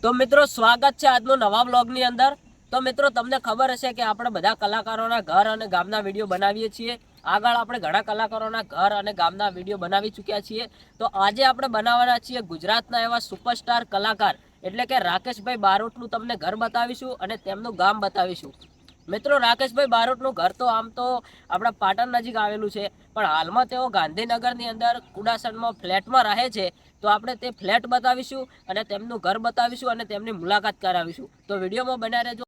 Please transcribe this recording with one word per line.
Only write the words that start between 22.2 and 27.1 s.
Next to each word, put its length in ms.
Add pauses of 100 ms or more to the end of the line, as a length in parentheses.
આવેલું 340
છે, 140 (300)
પણ 120
હાલમાં 400
તેઓ 220
ગાંધીનગરની 840
અંદર 200 (200)
કુડાસણમાં 580
ફ્લેટમાં 520
રહે 260
છે. 220 (300)
તો 60
આપણે 280